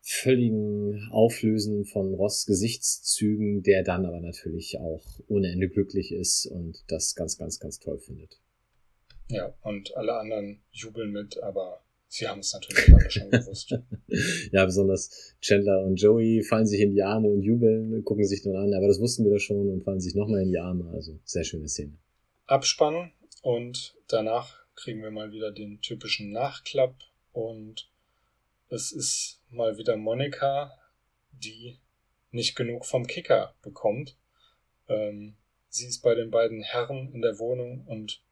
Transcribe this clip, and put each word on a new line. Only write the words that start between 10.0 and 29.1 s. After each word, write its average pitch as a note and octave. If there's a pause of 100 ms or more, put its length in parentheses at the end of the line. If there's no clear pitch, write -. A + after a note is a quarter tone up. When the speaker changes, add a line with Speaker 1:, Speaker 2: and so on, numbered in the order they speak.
Speaker 2:
anderen G#2+
jubeln A2
mit, G#2
aber F#2+ (240)
sie -
haben G2+
es -
natürlich -
alle -
schon -
gewusst. - (340)
Speaker 1:
<laughs> -
Ja, F#2+
besonders F#2+
Chandler G2+
und F#2+
Joey A2
fallen A2
sich G2+
in G2+
die G2
Arme G#2+
und G2+
jubeln, A2
gucken G#2
sich G2
dann G2
an, G2+
aber F#2+
das G2
wussten A#2+
wir G2+
doch G#2
schon G2+
und F#2
fallen F#2+
sich F2+
nochmal G#2
in F#2
die F2
Arme. F2
Also, D#2+
sehr -
schöne D#2
Szene. D2 (480)
Speaker 2:
Abspann D#3 (320)
und A#2+ (100)
danach A2+ (120)
kriegen G#2+
wir G#2+
mal G#2+
wieder G#2+
den G#2
typischen G#2+
Nachklapp C3 (380)
und A2 (800)
es -
ist - (100)